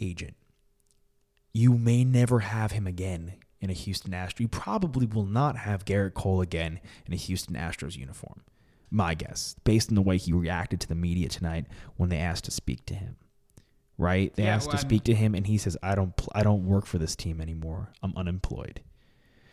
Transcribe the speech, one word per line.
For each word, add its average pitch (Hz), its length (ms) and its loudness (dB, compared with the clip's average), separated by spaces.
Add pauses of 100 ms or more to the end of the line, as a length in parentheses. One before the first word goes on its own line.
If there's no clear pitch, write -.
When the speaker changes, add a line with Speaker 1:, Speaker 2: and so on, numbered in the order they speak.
Speaker 1:
agent. 87 320 -8 (1200)
You 120 240 6
may 117 260 4
never 123 360 4
have 107 320 -2
him 101 160 -2
again 90 460 -6 (260)
in 95 100 -4
a 92 40 0
Houston 92 420 -6
Astro. 92 300 -4
You - 20 2
probably 160 580 -2
will 107 220 0
not 131 300 0
have 104 280 -4
Gerrit 98 300 0
Cole 95 260 2
again 82 380 -2 (260)
in 87 80 -8
a 85 40 -2
Houston 90 360 -4
Astros 71 420 -6
uniform. - 460 -14 (520)
My 90 200 2
guess, - 500 -8
based 110 240 4
on 110 80 2
the 101 60 6
way 95 160 4
he 85 160 -2
reacted 87 480 0
to - 60 -8
the 82 80 -4
media 85 340 0
tonight 82 360 -4 (300)
when 90 140 2
they 85 80 0
asked 85 260 -2
to - 80 -10
speak - 360 -6
to - 60 -8
him. 95 220 -10 (800)
Right? 92 380 2
They 104 80 2
Speaker 2:
Yeah, 107 120 4
Speaker 1:
asked 107 120 0
Speaker 2:
well, 143 60 -4
Speaker 1:
to 143 60 2
Speaker 2:
I - 20 -2
Speaker 1:
speak 110 260 2
Speaker 2:
mean 117 80 6
Speaker 1:
to - 0 -
him, 107 180 4
and 98 140 -2
he 107 100 4
says, 92 240 -2
"I 98 140 0
don't 95 180 0
pl-, - 220 -4
I 104 80 4
don't 104 220 4
work 98 200 4
for - 120 -4
this 80 180 -2
team 80 240 -6
anymore. 80 540 -8 (100)
I'm 95 140 -4
unemployed." 90 640 -6 (720)